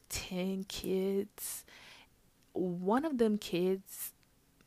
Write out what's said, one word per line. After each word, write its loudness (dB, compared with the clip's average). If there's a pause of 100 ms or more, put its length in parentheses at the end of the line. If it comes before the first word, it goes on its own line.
ten -2
kids, -2 (880)
one 2
of 0
them 6
kids -2 (540)